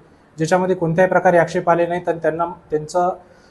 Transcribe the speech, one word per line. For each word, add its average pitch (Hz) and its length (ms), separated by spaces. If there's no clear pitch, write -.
ज्याच्यामध्ये 180 400
कोणत्याही 175 340
प्रकारे 180 280
आक्षेप 175 320
आले 170 160
नाहीत 175 220
आणि 165 100
त्यांना, 160 260
त्यांचं 165 400